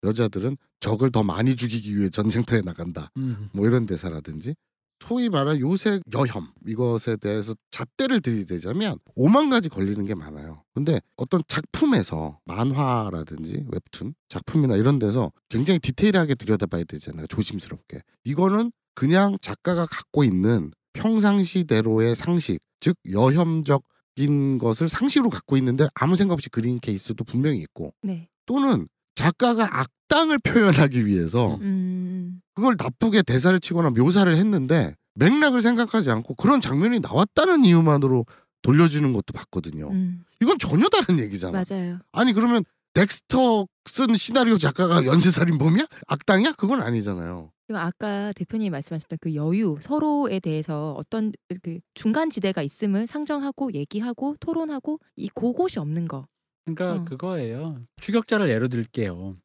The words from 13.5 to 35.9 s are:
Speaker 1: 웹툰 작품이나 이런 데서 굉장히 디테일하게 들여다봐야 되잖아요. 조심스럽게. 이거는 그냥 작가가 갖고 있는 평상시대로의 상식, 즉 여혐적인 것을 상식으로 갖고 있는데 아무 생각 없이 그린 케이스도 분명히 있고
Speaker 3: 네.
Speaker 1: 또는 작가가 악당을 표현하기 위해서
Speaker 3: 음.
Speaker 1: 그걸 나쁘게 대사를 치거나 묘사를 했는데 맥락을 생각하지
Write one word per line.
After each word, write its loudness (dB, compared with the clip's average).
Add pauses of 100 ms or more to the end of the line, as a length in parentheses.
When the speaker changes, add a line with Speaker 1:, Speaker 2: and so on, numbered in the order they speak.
Speaker 1:
웹툰 -10 (140)
작품이나 0
이런 2
데서 0 (200)
굉장히 0
디테일하게 2
들여다봐야 -2
되잖아요. -12
조심스럽게. -8 (240)
이거는 2 (220)
그냥 2
작가가 -2
갖고 -2
있는 2 (220)
평상시대로의 2
상식, -2 (180)
즉 0 (140)
여혐적인 0
것을 0
상식으로 0
갖고 -2
있는데 2
아무 2
생각 2
없이 -6
그린 -2
케이스도 -6
분명히 -2
있고 -12
Speaker 3:
네. -8 (180)
Speaker 1:
또는 0 (260)
작가가 2 (120)
악당을 0
표현하기 4
위해서 0
Speaker 3:
음. -4 (140)
Speaker 1:
그걸 2
나쁘게 2
대사를 2
치거나 0
묘사를 4
했는데 2 (200)
맥락을 4
생각하지 2